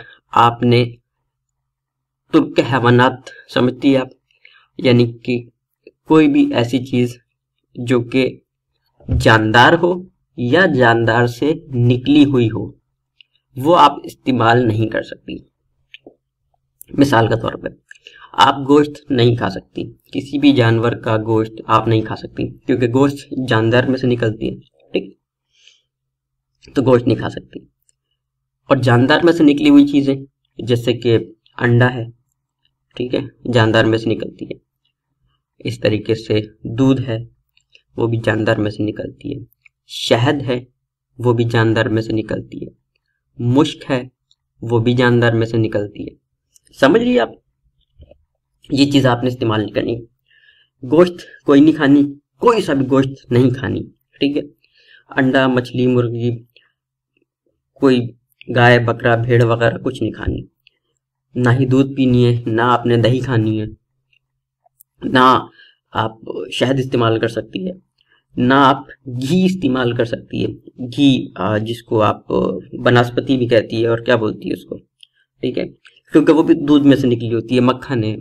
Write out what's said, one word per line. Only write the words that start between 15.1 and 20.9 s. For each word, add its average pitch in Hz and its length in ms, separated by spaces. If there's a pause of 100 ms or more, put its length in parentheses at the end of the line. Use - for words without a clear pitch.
मिसाल 127 360
के - 140
तौर - 160
पर - 220 (580)
आप 139 260
गोश्त 147 380 (100)
नहीं 120 260
खा - 120
सकती, - 340 (300)
किसी 120 260
भी 139 140
जानवर 117 440